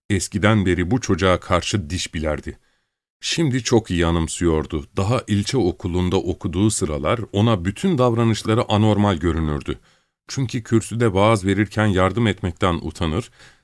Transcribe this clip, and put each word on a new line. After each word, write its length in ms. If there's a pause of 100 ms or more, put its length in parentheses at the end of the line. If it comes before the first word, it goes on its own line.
Eskiden 560
beri 260
bu 100
çocuğa 380
karşı 500
diş 240
bilerdi. 460 (640)
Şimdi 420
çok 280
iyi 140
anımsıyordu. 800 (120)
Daha 300
ilçe 300
okulunda 600
okuduğu 520
sıralar 500 (120)
ona 340
bütün 320
davranışları 720
anormal 480
görünürdü. 600 (500)
Çünkü 340
kürsüde 500
vaaz 320
verirken 400
yardım 420
etmekten 460
utanır, 580 (320)